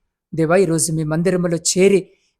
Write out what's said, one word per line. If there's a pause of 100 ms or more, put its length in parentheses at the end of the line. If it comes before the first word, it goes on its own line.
(360)
దేవా,
ఈరోజు
మీ
మందిరములో
చేరి (300)